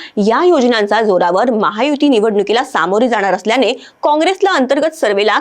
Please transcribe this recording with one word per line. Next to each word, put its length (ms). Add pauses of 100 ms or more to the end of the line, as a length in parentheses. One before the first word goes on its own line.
(180)
या 260
योजनांचा 580
जोरावर 500
महायुती 560
निवडणुकीला 560
सामोरी 440
जाणार 260
असल्याने 380 (300)
काँग्रेसला 480
अंतर्गत 440
सर्व्हेला 460